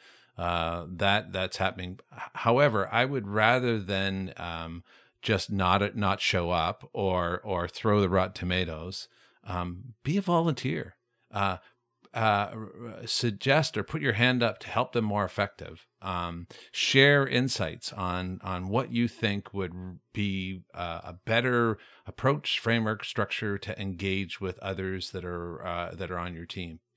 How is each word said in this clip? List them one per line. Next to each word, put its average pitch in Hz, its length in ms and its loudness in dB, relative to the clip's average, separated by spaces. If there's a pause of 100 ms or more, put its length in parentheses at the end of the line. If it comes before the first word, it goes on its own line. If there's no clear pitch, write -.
(380)
uh, 85 520 -2
that, 98 420 0
that's 92 260 -4
happening. 92 420 -4 (140)
H-, 127 60 -16 (140)
however, 120 580 4
I 117 140 4
would 131 220 -4
rather 113 520 4
than, 95 560 -2
um, 82 480 -8 (380)
just 101 280 0
not, 95 460 4
not 101 240 2
show 87 320 2
up 87 400 0
or, 90 520 0
or 87 260 -2
throw 104 320 4
the 95 80 4
rotten 92 240 2
tomatoes, 90 760 -4 (380)
um, 90 480 -6 (100)
be 160 140 0
a 202 40 2
volunteer. 165 720 0 (360)
Uh, 98 260 0 (560)
uh, 104 380 2
r-, - 20 -
r-, 110 540 -12
suggest 131 680 2
or 101 60 0
put 160 180 -6
your 131 120 2
hand 120 300 4
up 110 160 0
to - 80 -14
help - 240 0
them 113 140 2
more 104 180 2
effective. 90 640 -4 (140)
Um, 87 460 -4 (240)
share 139 540 6
insights 123 680 -2
on, 92 500 -4
on 92 240 -4
what 117 240 -2
you 117 160 2
think 101 460 -4
would 92 200 -4
r-, 92 220 -10 (160)
be, 95 520 -2 (100)
uh, 85 320 -6
a 87 80 -12 (120)
better 117 520 2 (280)
approach, - 540 -2
framework, 113 460 0
structure 101 520 -2
to - 240 -8
engage 95 600 -2
with 92 180 -4
others 95 520 -4
that 90 120 -6
are, 87 420 -8
uh, 87 300 -4
that 87 160 -6
are 87 80 -4
on 87 140 -6
your 85 120 -10
team. 85 360 -10 (140)